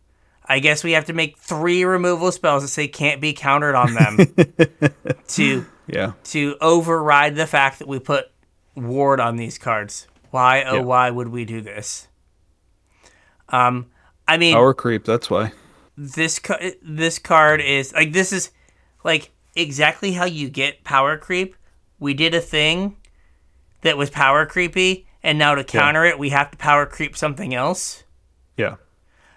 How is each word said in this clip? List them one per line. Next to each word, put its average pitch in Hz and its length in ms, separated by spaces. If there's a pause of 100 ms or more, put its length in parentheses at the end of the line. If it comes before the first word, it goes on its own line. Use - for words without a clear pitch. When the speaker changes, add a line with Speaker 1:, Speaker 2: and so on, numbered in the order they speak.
(480)
Speaker 1:
I 135 120
guess 151 240
we 165 80
have 156 140
to 165 60
make 160 240
three 175 480
removal 180 480
spells 147 300
that 143 60
say 147 200
"can't 143 320
be 151 120
countered 143 420
on 123 200
them" 107 220
Speaker 2:
<laughs> - 1120
Speaker 1:
to, 135 380 (200)
Speaker 2:
Yeah. 104 260 (120)
Speaker 1:
to 143 360
override 156 760
the 156 100
fact 139 340
that 139 80
we 135 100
put 135 320 (440)
Ward 135 460
on 117 160
these 113 220
cards. 107 480 (240)
Why, 131 320
oh, 131 140
Speaker 2:
Yeah. 131 60
Speaker 1:
why 123 280
would 120 180
we 117 160
do 113 160
this? 104 480 (1400)
Um, 123 380 (420)
I 160 100
mean, 165 160
Speaker 2:
Power 127 200
creep, 113 300
that's 117 260
why. 104 220 (440)
Speaker 1:
this 151 420
ca-, 175 340 (100)
this 160 360
card 156 420
is, 139 320
like, 160 200
this 185 200
is, 180 180 (540)
like, 156 260 (240)
exactly 151 580
how 175 140
you 151 220
get 135 360
power 139 320
creep. 185 380 (440)
We 143 160
did 165 200
a 170 60
thing 165 560 (840)
that 156 140
was 143 140
power 147 360
creepy, 185 600 (160)
and 151 160
now 147 160
to 139 80
Speaker 2:
Yeah. 143 180
Speaker 1:
counter 151 240
it, 160 140
we 143 120
have 143 200
to - 80
power 147 280
creep - 300
something 143 380
else. 147 480 (540)
Speaker 2:
Yeah. 107 200 (600)